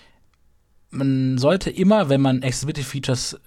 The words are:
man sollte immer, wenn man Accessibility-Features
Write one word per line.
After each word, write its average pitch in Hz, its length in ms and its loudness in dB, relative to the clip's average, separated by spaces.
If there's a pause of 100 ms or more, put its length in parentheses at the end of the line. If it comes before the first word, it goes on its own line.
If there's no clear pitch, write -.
(880)
man 131 480 0
sollte 156 320 2
immer, 190 400 2
wenn 139 120 4
man 131 200 2
Accessibility-Features 135 1040 -6